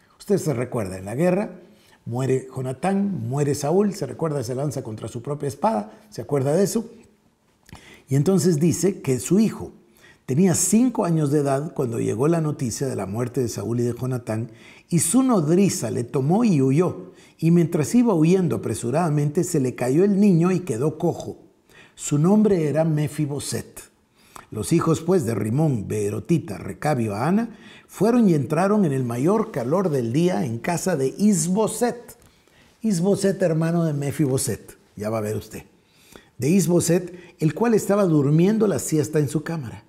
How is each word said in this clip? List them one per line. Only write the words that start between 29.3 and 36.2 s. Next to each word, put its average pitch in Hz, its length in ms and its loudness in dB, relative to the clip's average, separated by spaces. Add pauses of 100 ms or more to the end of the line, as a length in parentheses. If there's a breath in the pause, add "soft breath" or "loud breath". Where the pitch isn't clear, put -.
calor 156 400 -2
del 120 220 -2
día 175 320 0
en 117 140 -4
casa 175 380 -2
de 135 200 -2
Isboset. 208 1000 0 (640 soft breath)
Isboset, 196 580 0
hermano 165 440 2
de 156 80 0
Mefiboset, 139 840 -2 (200)
ya 104 140 -6
va 113 80 -2
a 107 40 -2
ver 107 140 -4
usted. - 280 -12 (720 loud breath)